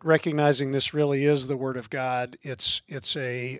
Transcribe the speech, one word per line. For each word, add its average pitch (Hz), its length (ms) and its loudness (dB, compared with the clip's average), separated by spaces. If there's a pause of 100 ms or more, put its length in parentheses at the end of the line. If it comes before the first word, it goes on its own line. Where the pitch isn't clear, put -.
recognizing 147 640 4
this 139 240 2
really 143 300 2
is 143 240 2
the 139 80 -4
Word 131 200 -6
of 120 140 -12
God. 127 520 -4
It's, - 440 -2
it's - 300 -2
a, 127 440 -6